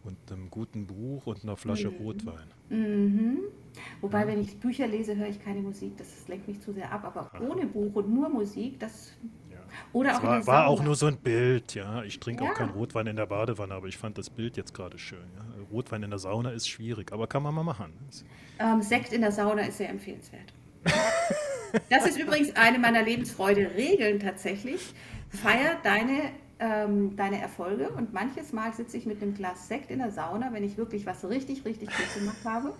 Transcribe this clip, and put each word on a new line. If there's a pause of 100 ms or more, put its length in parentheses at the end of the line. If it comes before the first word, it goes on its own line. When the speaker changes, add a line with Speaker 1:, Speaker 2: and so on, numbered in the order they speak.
Speaker 1:
und (140)
einem
guten
Buch
und
einer
Flasche
Speaker 2:
Mhm.
Speaker 1:
Rotwein. (220)
Speaker 2:
Mhm. (640)
Wobei,
Speaker 1:
Ja.
Speaker 2:
wenn
ich
Bücher
lese,
höre
ich
keine
Musik.
Das (200)
lenkt
mich
zu
sehr
ab.
Aber
Speaker 1:
Aha.
Speaker 2:
ohne
Buch
und
nur
Musik,
das (380)
Speaker 1:
Ja. (360)
Speaker 2:
oder
Speaker 1:
Es
Speaker 2:
auch
Speaker 1:
war,
Speaker 2:
in
der
Speaker 1:
war
auch
Speaker 2:
Sauna.
Speaker 1:
nur
so
ein
Bild,
ja.
Ich
trinke
auch
Speaker 2:
Ja.
Speaker 1:
keinen
Rotwein
in
der
Badewanne,
aber
ich
fand
das
Bild
jetzt
gerade
schön, (100)
ja. (280)
Rotwein
in
der
Sauna
ist
schwierig,
aber
kann
man
mal
machen. (680)
Speaker 2:
Ähm,
Sekt
in
der
Sauna
ist
sehr
empfehlenswert. (320)
Speaker 1:
<laughs> (960)
Speaker 2:
Das
ist
übrigens
eine
meiner
Lebensfreude-Regeln
tatsächlich. (360)
Feier
deine, (400)
ähm,
deine
Erfolge
und
manches
Mal
sitze
ich
mit
einem
Glas
Sekt
in
der
Sauna,
wenn
ich
wirklich
was
richtig,
richtig
gut
gemacht
habe.